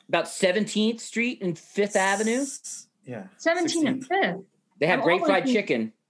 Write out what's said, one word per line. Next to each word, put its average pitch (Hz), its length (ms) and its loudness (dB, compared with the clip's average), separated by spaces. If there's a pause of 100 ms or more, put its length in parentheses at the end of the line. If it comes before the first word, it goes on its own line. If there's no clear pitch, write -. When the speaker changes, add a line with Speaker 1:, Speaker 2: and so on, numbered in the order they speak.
Speaker 1:
about 165 200 0
Seventeenth 214 720 0
Street 233 420 -4
and 175 160 -4
Fifth 202 380 -2
Avenue. 214 460 2
Speaker 2:
S-, - 440 -10 (180)
yeah. - 200 -12 (120)
Speaker 3:
Seventeenth 330 500 0
and - 180 -2
Speaker 2:
Sixteenth. 370 180 0 (140)
Speaker 3:
Fifth. - 80 -14 (340)
Speaker 1:
They 147 80 2
have 170 140 2
Speaker 3:
I've - 40 -2
Speaker 1:
great 170 160 4
Speaker 3:
always - 100 2
Speaker 1:
fried 185 140 4
Speaker 3:
been 254 100 0
Speaker 1:
chicken. 123 380 0 (180)